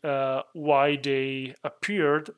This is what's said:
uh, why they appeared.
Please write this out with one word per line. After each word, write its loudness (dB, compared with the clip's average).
uh, -2
why 2
they -4
appeared. 0